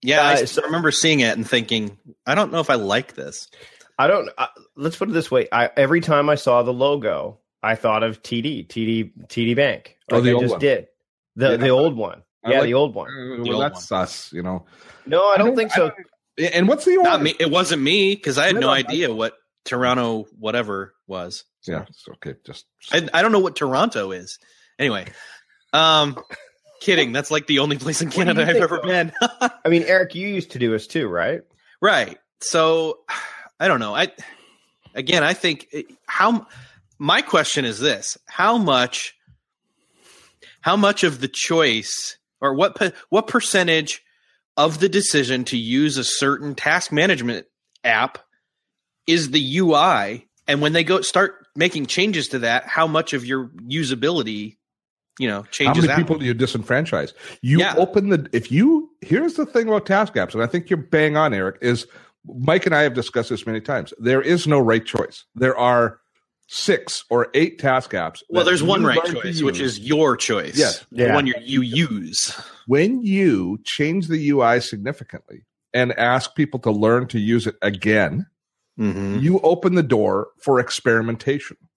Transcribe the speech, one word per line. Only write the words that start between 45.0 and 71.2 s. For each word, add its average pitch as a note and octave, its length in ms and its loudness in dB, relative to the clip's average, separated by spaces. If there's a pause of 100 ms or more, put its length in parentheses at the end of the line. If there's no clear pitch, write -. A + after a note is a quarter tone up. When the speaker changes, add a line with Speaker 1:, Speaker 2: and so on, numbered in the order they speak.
Speaker 1:
to B2+ 120 -4
use C3 400 0
a B2+ 60 -2
certain C#3 520 -2
task E3 360 -2
management D3 540 0 (380)
app A#2 360 0 (880)
is D#3+ 240 0
the D3+ 80 2
U D#3 340 0
I? A#2+ 520 0 (220)
And C#3+ 140 0
when D3+ 120 2
they E3 100 2
go F#3 180 0
start F#3+ 440 -2 (100)
making D#3+ 320 -2
changes F3+ 420 -2
to C3+ 100 -4
that, A#2 280 0
how E3 200 0
much D#3+ 260 -2
of B2 120 -6
your C3 220 -4 (220)
usability, B2+ 880 -4 (640)
you B2+ 80 -2
know, G#2 240 -4
changes D3 340 2
Speaker 3:
How - 20 4
many C3+ 60 2
Speaker 1:
out? D#3 40 2
Speaker 3:
people D#3+ 220 0
do C#3 60 -4
you A#2+ 100 -2
disenfranchise? A#2+ 800 -2 (280)
You C#3+ 180 4
Speaker 1:
Yeah. F#3 180 0
Speaker 3:
open G3 320 2
the, D#3+ 240 0
if A#2+ 180 -4
you, D4+ 380 4 (120)
here's D#4 340 0
the D#4 100 -2
thing A#3 220 0
about G#3+ 180 0
task G3 280 0
apps, F#2 200 -2
and A2+ 100 0
I A#2 40 0
think E3+ 220 -4
you're E3+ 80 2
bang D3+ 400 2
on, D3+ 160 2
Eric, F#2+ 280 -2
is A#2+ 260 0 (400)
Mike D3+ 380 0
and E3+ 100 2
I D3 60 6
have C3+ 120 2
discussed A#2 360 -4
this - 160 -6
many A2 160 -4
times. B2 380 -6
There C3 220 2
is E3 260 0
no D3 120 4
right A2+ 260 4
choice. - 400 -6 (100)
There B2+ 220 2
are A#2+ 420 4 (480)
six - 600 -2
or A#2+ 240 2
eight E3 260 2
task C3 320 0
apps E2 380 -6
Speaker 1:
Well, F3 140 2
Speaker 3:
that E3+ 60 4
Speaker 1:
there's F3 120 2
Speaker 3:
you D#3+ 60 2
Speaker 1:
one G3 160 2
right - 200 4
Speaker 3:
learn E3+ 120 -4
to - 60 -6
Speaker 1:
choice, E3 200 -6
which C3+ 180 0
Speaker 3:
use. A#2 200 -4
Speaker 1:
is A2 80 -12
your D3 280 2
choice. G2+ 420 -2
Speaker 3:
Yes. C3+ 340 0
Speaker 1:
The A#2+ 140 0
Speaker 2:
Yeah. A2 100 4
Speaker 1:
one C#3 120 2